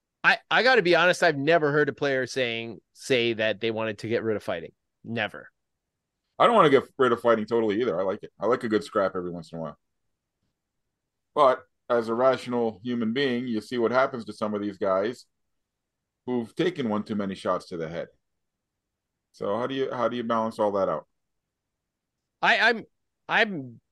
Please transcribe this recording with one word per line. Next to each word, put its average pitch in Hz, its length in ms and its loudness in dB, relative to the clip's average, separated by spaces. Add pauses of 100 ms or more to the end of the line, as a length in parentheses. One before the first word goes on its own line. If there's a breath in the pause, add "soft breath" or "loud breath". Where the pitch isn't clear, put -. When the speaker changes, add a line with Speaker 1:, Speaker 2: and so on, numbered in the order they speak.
(240)
Speaker 1:
I, 180 160 4 (100)
I 175 140 2
gotta 247 180 4
be 170 140 4
honest, 170 280 2
I've 160 140 2
never 151 340 2
heard 147 160 2
a 135 60 -4
player 135 340 -2
saying, 113 520 -4 (140)
say 120 400 2
that 107 280 -2
they 113 100 0
wanted 110 280 -4
to 117 100 -10
get 117 140 0
rid 110 120 -2
of 98 80 -8
fighting. 85 280 -8 (320)
Never. 107 460 -8 (880)
Speaker 2:
I 135 100 4
don't 233 80 4
wanna 175 140 6
get 131 140 6 (140)
rid 131 160 4
of 117 80 -2
fighting 110 240 4
totally 113 360 0
either. 104 180 -2
I 95 40 0
like 98 200 -4
it. - 160 -16
I 95 80 -2
like 123 160 0
a 120 60 -2
good 107 140 2
scrap 95 320 -2
every 87 160 -6
once 82 220 -14
in 82 60 -10
a - 20 -8
while. 78 160 -10 (1600)
But 131 300 4 (260)
as 117 200 0
a 117 40 -2
rational 120 720 0
human 117 300 -4
being, 127 340 -2
you 107 140 -6
see 127 160 -8
what 113 140 0
happens 127 340 0
to 104 80 -12
some 107 220 -6
of 104 60 -4
these 101 160 -8
guys 101 480 -2 (1000)
who've 120 300 -6
taken 160 340 -2
one 104 140 -2
too 110 120 -8
many 98 200 -6
shots 90 340 -4
to 90 80 -10
the 80 100 -6
head. 82 200 -8 (1300)
So 104 240 -4
how 123 100 -4
do 135 80 -6
you, 135 160 -2
how 123 160 -2
do 120 100 -4
you 120 60 -4
balance 113 360 -2
all 104 120 2
that 98 180 0
out? 78 180 -4 (1300)
Speaker 1:
I, 202 160 4
I'm, 220 260 2 (440)
I'm 156 520 -2 (120)